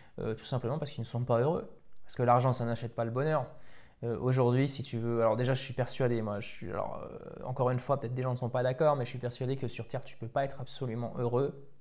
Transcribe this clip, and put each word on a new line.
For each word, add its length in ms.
euh, 160
tout 120
simplement 320
parce 120
qu'ils 120
ne 40
sont 180
pas 160
heureux. 280
Parce 120
que 60
l'argent, 320
ça 100
n'achète 300
pas 100
le 60
bonheur. 360
Euh, 160
aujourd'hui, 480
si 140
tu 160
veux, 220
alors 160
déjà, 180
je 80
suis 120
persuadé, 480
moi, 180
je 80
suis, 220
alors, 320
euh, 420
encore 260
une 100
fois, 180
peut-être 160
des 80
gens 80
ne 60
sont 120
pas 140
d'accord, 340
mais 80
je 60
suis 80
persuadé 380
que 120
sur 200
Terre, 160
tu 120
peux 120
pas 160
être 160
absolument 580
heureux. 480